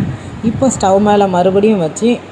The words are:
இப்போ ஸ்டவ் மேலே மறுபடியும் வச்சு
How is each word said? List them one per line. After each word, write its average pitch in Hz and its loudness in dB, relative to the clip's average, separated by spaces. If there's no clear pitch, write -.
இப்போ 233 -2
ஸ்டவ் 196 2
மேலே 202 4
மறுபடியும் 190 2
வச்சு 214 -2